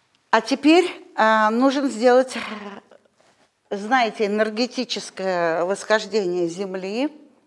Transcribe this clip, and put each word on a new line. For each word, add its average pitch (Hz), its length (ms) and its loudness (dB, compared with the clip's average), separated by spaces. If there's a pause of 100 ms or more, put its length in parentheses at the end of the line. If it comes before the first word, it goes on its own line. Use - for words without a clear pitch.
(320)
А 226 80 4
теперь, 302 500 4 (260)
а, 220 340 4
нужно 262 400 2
сделать, 247 480 4 (1300)
знаете, 214 580 0
энергетическое 202 1400 -2
восхождение 196 840 -2
Земли. 196 640 -6 (380)